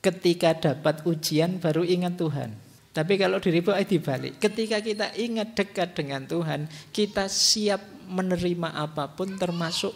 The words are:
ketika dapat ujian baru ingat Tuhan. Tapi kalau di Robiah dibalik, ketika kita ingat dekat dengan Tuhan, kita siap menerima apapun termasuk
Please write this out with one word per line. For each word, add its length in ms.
ketika 540
dapat 500
ujian 540
baru 260
ingat 320
Tuhan. 320
Tapi 240
kalau 240
di 160
Robiah 320
dibalik, 560
ketika 400
kita 320
ingat 400
dekat 400
dengan 320
Tuhan, 400
kita 400
siap 480
menerima 640
apapun 640
termasuk 560